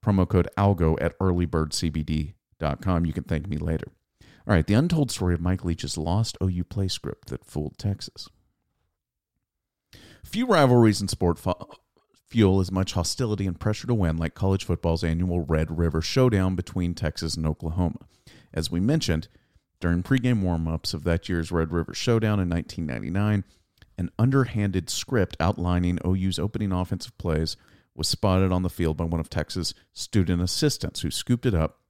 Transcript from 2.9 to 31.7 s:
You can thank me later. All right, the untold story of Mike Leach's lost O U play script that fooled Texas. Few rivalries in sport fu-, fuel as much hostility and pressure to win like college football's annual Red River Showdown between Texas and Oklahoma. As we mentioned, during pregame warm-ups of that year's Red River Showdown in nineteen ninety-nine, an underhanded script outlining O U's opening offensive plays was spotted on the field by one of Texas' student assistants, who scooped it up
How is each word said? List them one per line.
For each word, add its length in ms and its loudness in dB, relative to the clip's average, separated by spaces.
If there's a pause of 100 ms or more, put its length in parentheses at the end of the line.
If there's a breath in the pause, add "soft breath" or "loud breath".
You 80 -2
can 120 -6
thank 240 -4
me 80 -4
later. 340 -4 (560 soft breath)
All 60 2
right, 140 4
the 80 2
untold 360 2
story 220 0
of 80 0
Mike 240 -2
Leach's 320 -4
lost 420 0
O 100 0
U 160 -2
play 220 -4
script 420 -8
that 180 -10
fooled 320 -6
Texas. 500 -6 (1900 loud breath)
Few 240 -4
rivalries 540 8
in 80 -2
sport 300 0
fu-, 160 -2 (760)
fuel 320 6
as 100 0
much 220 -2
hostility 540 -2
and 120 -4
pressure 280 -4
to 80 0
win 240 2
like 160 -4
college 300 0
football's 380 0
annual 380 0
Red 380 0
River 240 2
Showdown 540 2
between 380 -2
Texas 420 -4
and 100 -2
Oklahoma. 540 -2 (520 loud breath)
As 180 -4
we 100 -2
mentioned, 480 0 (520 soft breath)
during 220 0
pregame 400 0
warm-ups 500 -2
of 120 -8
that 220 0
year's 240 -2
Red 220 0
River 220 -2
Showdown 440 0
in 120 0
nineteen 340 -4
ninety-nine, 600 -2 (520 soft breath)
an 220 -4
underhanded 720 0
script 500 -2
outlining 640 0
O 80 2
U's 260 0
opening 320 -2
offensive 460 -4
plays 400 -2 (380 soft breath)
was 140 -4
spotted 440 2
on 100 0
the 60 -2
field 300 -2
by 60 -2
one 160 -2
of 100 -8
Texas' 420 -4 (220 soft breath)
student 480 0
assistants, 580 -2
who 100 -4
scooped 360 -2
it 80 2
up 360 0